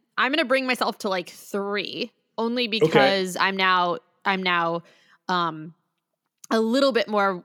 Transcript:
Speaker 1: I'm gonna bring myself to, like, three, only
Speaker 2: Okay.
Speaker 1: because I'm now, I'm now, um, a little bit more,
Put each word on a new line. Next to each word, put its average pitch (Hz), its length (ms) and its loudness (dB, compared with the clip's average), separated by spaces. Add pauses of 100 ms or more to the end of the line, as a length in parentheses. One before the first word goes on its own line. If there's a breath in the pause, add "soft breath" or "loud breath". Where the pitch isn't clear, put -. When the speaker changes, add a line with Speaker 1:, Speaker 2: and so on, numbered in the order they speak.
(160)
Speaker 1:
I'm 247 140 0
gonna 311 140 0
bring 262 200 0
myself 233 340 -2
to, 214 100 -6
like, 185 200 -4
three, 202 840 -8 (260)
only 233 300 -2
Speaker 2:
Okay. 214 100 -4
Speaker 1:
because 196 580 4
I'm 190 200 0
now, 185 420 2 (260)
I'm 190 200 0
now, 170 400 0 (440 soft breath)
um, 165 460 -2 (760)
a 226 120 2
little 262 320 2
bit 226 160 0
more, 196 360 0